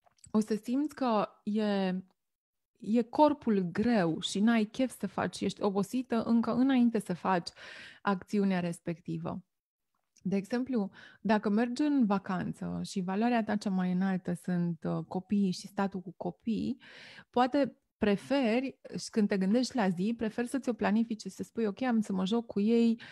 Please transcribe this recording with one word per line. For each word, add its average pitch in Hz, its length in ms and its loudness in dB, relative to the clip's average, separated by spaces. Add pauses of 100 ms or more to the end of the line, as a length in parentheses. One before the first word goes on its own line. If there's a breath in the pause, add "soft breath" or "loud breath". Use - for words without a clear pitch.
(300)
o 220 100 4
să 214 140 0
simți 269 400 -2
că 226 340 0 (140)
e, 202 520 0 (840)
e 226 240 0
corpul 247 580 2
greu 185 600 0
și - 200 -4
n-ai 226 240 4
chef 247 340 -4
să 202 80 -6
faci, 190 340 -4
ești 196 220 -4
obosită 220 600 -2
încă 233 320 2
înainte 240 440 4
să 190 160 -4
faci 180 340 0 (540 loud breath)
acțiunea 196 580 0
respectivă. 165 840 -6 (800)
De 190 140 -2
exemplu, 240 540 -2 (300 loud breath)
dacă 214 280 0
mergi 240 340 0
în 285 240 4
vacanță 175 760 -4
și - 160 -6
valoarea 214 440 0
ta 214 120 -2
cea 208 140 -4
mai 180 220 0
înaltă 180 400 0
sunt, 175 520 -2
uh, 165 240 -4
copiii 196 420 0
și - 160 -8
statul 196 340 -4
cu 180 160 -14
copiii, 202 640 -4 (500 loud breath)
poate 262 460 2 (220)
preferi, 240 800 0 (200)
și - 120 -10
când 208 180 2
te 208 100 0
gândești 233 380 2
la 202 120 2
zi, 190 280 0
preferi 240 320 -4
să 277 100 -4
ți-o 247 140 -2
planifici 214 480 0
și - 80 -10
să - 140 -10
spui, 226 240 -4
„Ok, 202 160 -4
am 240 180 2
să 208 120 -2
mă 190 140 0
joc 233 200 0
cu - 140 -2
ei 233 400 4 (100)